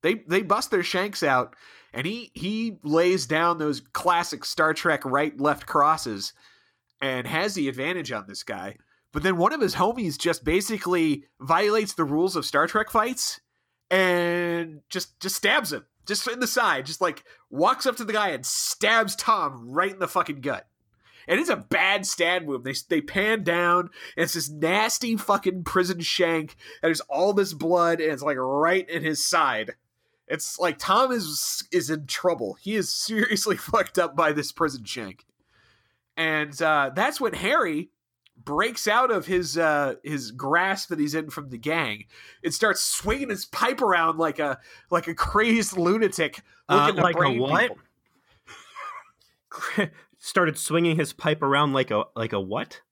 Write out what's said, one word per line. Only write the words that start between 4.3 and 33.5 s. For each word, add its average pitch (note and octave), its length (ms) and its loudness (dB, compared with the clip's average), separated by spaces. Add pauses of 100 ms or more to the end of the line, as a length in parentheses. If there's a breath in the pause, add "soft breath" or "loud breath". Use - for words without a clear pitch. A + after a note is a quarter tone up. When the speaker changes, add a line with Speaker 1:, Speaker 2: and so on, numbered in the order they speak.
Speaker 1:
Star D#3 280 2
Trek D3+ 320 0
right-left C#3+ 600 0
crosses C#3+ 680 0 (680 soft breath)
and C3 240 -4
has F3 300 -2
the C#3 140 -2
advantage C3+ 420 -6
on G#2+ 160 -8
this G2+ 160 -12
guy. G2 340 -10 (360)
But D3 100 -4
then F#3 140 2
one E3+ 160 4
of D#4 80 -2
his G3+ 140 0
homies F#3+ 420 0
just E3 260 -2
basically E3+ 800 0 (160 soft breath)
violates G3+ 540 2
the E3+ 100 0
rules D#3+ 320 0
of D3+ 100 -2
Star D3+ 220 2
Trek G#3 240 -2
fights A#3 480 -2 (500)
and F3 1000 0
just, - 320 -8
just F#3+ 160 -4
stabs G#3+ 340 0
him, C3 140 -8 (200)
just G3+ 220 -4
in A#3 140 -6
the A#3+ 60 0
side, F3 380 2
just, D3+ 160 -10
like, E3+ 220 -2 (260 soft breath)
walks G3 360 2
up B3+ 100 0
to A#3+ 80 -8
the G#3+ 100 -6
guy G#3 160 0
and C3 160 -6
stabs G#3+ 680 0
Tom C#3 560 -2
right F3+ 220 0
in F#3+ 60 -18
the F3+ 80 -2
fucking D#3 340 -2
gut. B2 260 -4 (600 soft breath)
And F3+ 120 2
it's E4 100 -2
a A3+ 60 2
bad F#3+ 500 0
stab F3 380 0
move. C3+ 200 -4
They, C3 120 -6 (140)
they D#3+ 120 2
pan G#3 420 0
down, F3 460 2 (260 loud breath)
and E3 100 2
it's - 80 -4
this D3+ 160 -4
nasty G#3 680 0
fucking F#3+ 460 0
prison F3+ 380 0
shank, E3 500 0 (320 loud breath)
and D#3+ 60 4
there's D#3 120 0
all F3 320 2
this F#3+ 200 2
blood, E3+ 480 2
and D#3 100 2
it's, C3+ 100 -4
like, C#3+ 160 0
right D3 500 2
in D#3+ 140 -4
his D#3 240 -2
side. C3 460 2 (560)
It's - 300 -6
like E3+ 220 0
Tom B3+ 320 4
is, F3+ 600 -4
is D3+ 200 0
in D#3 160 -6
trouble. F#3 520 -2
He G3+ 160 -6
is G3+ 160 -2
seriously G#3+ 680 0